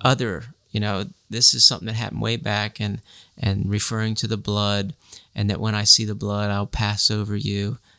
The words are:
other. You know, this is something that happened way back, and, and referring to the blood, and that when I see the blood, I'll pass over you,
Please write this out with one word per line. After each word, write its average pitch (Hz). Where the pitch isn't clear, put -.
other. 120
You 107
know, 101
this 117
is 120
something -
that 113
happened 110
way 110
back, 104
and, 104
and 98
referring 110
to 117
the 110
blood, 101
and 101
that 104
when 107
I 104
see 113
the 104
blood, 104
I'll 101
pass 104
over 104
you, 101